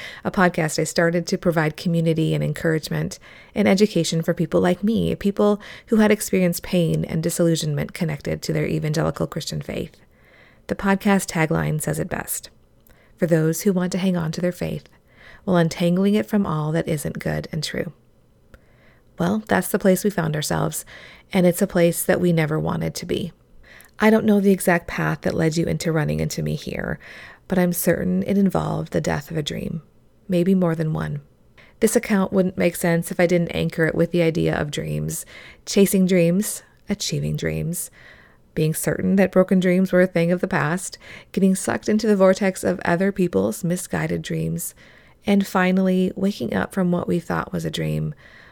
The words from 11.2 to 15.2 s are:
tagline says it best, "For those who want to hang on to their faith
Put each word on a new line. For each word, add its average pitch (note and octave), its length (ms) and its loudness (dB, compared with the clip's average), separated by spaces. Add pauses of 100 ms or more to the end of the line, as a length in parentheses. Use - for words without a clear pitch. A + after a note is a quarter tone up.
tagline D#3 520 0
says D3+ 180 -4
it D#3+ 80 -4
best, - 440 -8 (640)
"For F3+ 100 0
those D#3+ 360 2
who G3+ 100 2
want F3+ 200 0
to G3+ 40 -2
hang F#3 180 0
on D#3+ 160 -2
to E3+ 80 -6
their F3+ 140 -2
faith D#3+ 340 -8 (580)